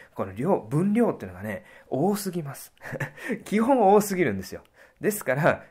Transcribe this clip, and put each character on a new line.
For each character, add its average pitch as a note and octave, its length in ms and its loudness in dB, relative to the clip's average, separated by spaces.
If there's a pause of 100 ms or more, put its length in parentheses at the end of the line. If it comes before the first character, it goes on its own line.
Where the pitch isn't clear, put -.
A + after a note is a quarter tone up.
(140)
こ G2+ 120 -6
の F#2+ 80 -12
量、 D3+ 240 0
分 D#3+ 340 0
量 G#3+ 180 4
っ A#2 60 -2
て - 80 -12
い F#2 40 -8
う F2+ 40 -14
の F2+ 60 -16
が G2 60 -14
ね、 G#2 200 -6 (240)
多 F3+ 280 0
す F#3+ 160 -6
ぎ E3+ 100 -6
ま C#3 140 -10
す。 - 180 -20 (360)
<laughs> - 360 -10
基 G#3 140 0
本 B3 200 4 (140)
多 G#3 60 8
す G3+ 160 -2
ぎ F3 80 2
る A2+ 80 0
ん F#2+ 60 -4
で F#2+ 40 -8
す - 100 -12
よ。 E2+ 100 -14 (380)
で G#2+ 120 0
す - 120 -6
か B2+ 120 0
ら、 C#3+ 340 2